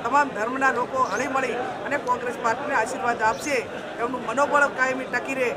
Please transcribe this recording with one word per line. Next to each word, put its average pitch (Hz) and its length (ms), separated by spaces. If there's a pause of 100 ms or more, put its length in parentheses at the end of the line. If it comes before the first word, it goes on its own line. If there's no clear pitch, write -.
તમામ 269 240
ધર્મના 254 440
લોકો 254 300
હળીમળી 262 500 (320)
અને 262 120
કોંગ્રેસ 247 460
પાર્ટીને 254 320
આશીર્વાદ 233 480
આપશે 233 440 (340)
એમનું 240 260
મનોબળ 277 340
કાયમી 262 440
ટકી 254 300
રહે. 254 220